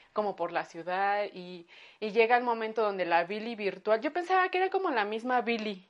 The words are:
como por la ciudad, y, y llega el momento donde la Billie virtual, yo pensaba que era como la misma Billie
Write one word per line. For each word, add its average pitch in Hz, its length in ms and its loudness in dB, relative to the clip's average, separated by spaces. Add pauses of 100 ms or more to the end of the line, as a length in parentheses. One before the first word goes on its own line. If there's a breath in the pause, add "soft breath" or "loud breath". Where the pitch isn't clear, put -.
(140 soft breath)
como 202 220 0
por 170 160 -4
la 160 140 -2
ciudad, 190 580 -2 (100)
y, 180 340 -14 (320 loud breath)
y 214 120 -4
llega 233 260 6
el 247 60 2
momento 226 400 -2
donde 196 220 0
la 170 180 4
Billie 214 320 -6
virtual, 208 460 0
yo 302 120 -4
pensaba 370 360 2
que 359 100 0
era 381 100 2
como 381 220 0
la 220 140 2
misma 233 360 -2
Billie 214 480 -4